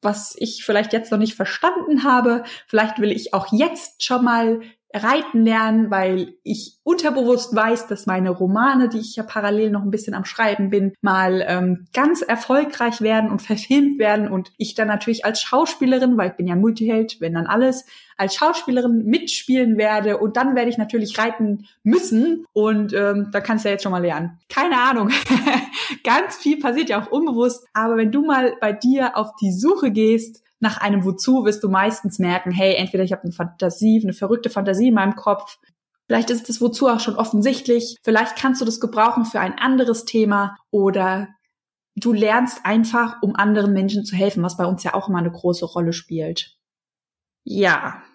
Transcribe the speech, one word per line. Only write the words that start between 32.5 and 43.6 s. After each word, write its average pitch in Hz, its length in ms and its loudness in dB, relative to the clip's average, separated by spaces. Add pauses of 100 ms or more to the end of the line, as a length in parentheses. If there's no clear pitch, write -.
hey, 190 240 2
entweder 185 300 0
ich 185 80 -2
habe 185 100 -8
eine 175 100 -8
Fantasie, 190 720 0
eine 190 100 -2
verrückte 226 380 -2
Fantasie 196 380 0
in 240 60 6
meinem 202 220 2
Kopf, - 420 -4 (480)
vielleicht 233 220 0
ist 233 220 -2
das 226 100 -4
Wozu 240 280 2
auch 226 120 2
schon 214 160 -4
offensichtlich, 233 880 0
vielleicht 226 320 0
kannst 254 240 -2
du 240 60 -2
das 226 140 -4
gebrauchen 226 440 0
für 220 160 -4
ein 185 180 -4
anderes 247 460 2
Thema 202 540 0 (120)
oder 196 580 0 (680)
du 233 160 0
lernst 220 540 0
einfach, 226 560 0
um 208 120 0
anderen 202 380 2